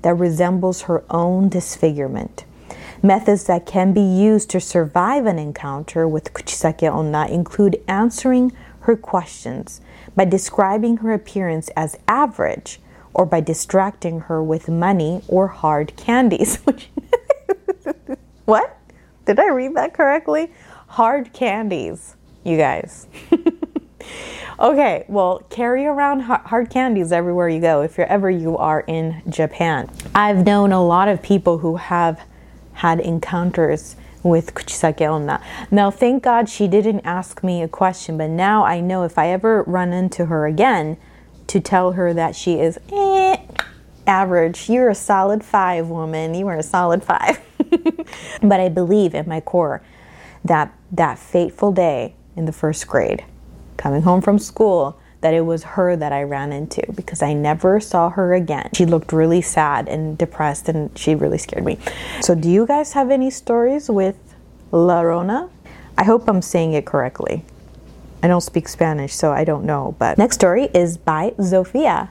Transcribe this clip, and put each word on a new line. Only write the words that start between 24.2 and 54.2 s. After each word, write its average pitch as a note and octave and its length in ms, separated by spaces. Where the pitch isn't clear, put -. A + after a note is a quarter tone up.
Okay, C4+ 480
well, F#3+ 340
carry B3 340
around C#4+ 360
ha-, A#3 260
hard A#3 240
candies G#3+ 420
everywhere F3 340
you E3 140
go D#3+ 220
if D#3 160
you're F3 80
ever G3 240
you E3 260
are D#3 300
in D#3+ 420
Japan. D#3 640
I've G3+ 320
known G3+ 260
a F#3 100
lot F3 260
of F#3+ 120
people F#3+ 380
who E3 180
have E3 460
had E3+ 280
encounters E3+ 960
with E3 320
Kuchisake - 540
Onna. D3 340
Now, G3+ 200
thank B3 320
God A#3 260
she G#3 200
didn't G3+ 320
ask F3+ 420
me F3 200
a E3 60
question, F3 500
but D#3 120
now G3 340
I E3+ 160
know F3+ 240
if E3+ 140
I D#3+ 100
ever G3+ 340
run F3+ 300
into F3+ 340
her D#3 200
again, E3 500
to - 140
tell F3+ 320
her F3 200
that E3 220
she E3+ 240
is, D#3+ 200
eh, G4 440
average. F3+ 600
You're B3 220
a G3 40
solid G3+ 500
five, F3+ 440
woman. D#3+ 460
You F#3+ 140
are E3+ 80
a D#3 60
solid F3+ 400
five. - 380
<laughs> E4+ 360
But G3+ 200
I F#3 80
believe F3+ 460
in D#3 140
my D#3+ 120
core D#3+ 420
that D#3 280
that E3 260
fateful - 540
day D#3 420
in E3 80
the D#3+ 80
first - 340
grade, A2 380
coming C#3+ 260
home F3+ 180